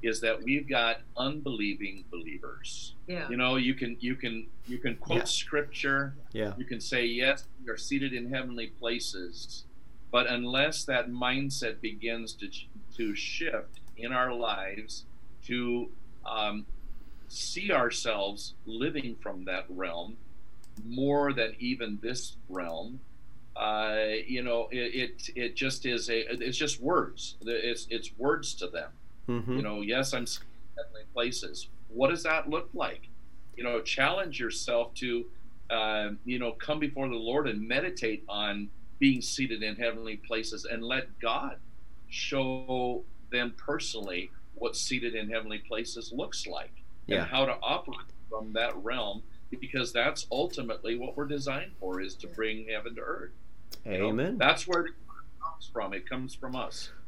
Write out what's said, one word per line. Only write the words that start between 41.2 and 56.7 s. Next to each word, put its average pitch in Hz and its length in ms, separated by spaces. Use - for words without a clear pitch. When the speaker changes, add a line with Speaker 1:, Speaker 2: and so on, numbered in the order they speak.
Speaker 1:
God 120 360
show 131 920
them 120 260
personally 98 760
what - 220
seated 120 380
in 107 160
heavenly 110 280
places 117 540
looks 151 340
like - 260
Speaker 3:
Yeah. 98 160
Speaker 1:
and - 80
how 135 140
to 123 180
operate 139 440
from 110 240
that 120 220
realm, 110 460
because 127 320
that's 120 380
ultimately 120 680
what 123 200
we're 143 100
designed 143 540
for, 92 200
is 95 160
to - 120
Speaker 4:
Yeah. - 60
Speaker 1:
bring 110 340
heaven 110 280
to - 40
earth. - 320
You 95 140
know, 104 100
Speaker 3:
Amen. 143 300
Speaker 1:
that's - 280
where 170 200
it - 80
comes - 300
from. 101 200
It - 160
comes 131 260
from 127 220
us. - 340